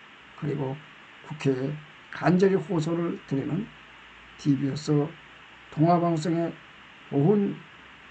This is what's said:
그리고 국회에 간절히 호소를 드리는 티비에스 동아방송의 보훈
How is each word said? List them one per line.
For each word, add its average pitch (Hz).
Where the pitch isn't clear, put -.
그리고 135
국회에 139
간절히 185
호소를 170
드리는 143
티비에스 143
동아방송의 170
보훈 196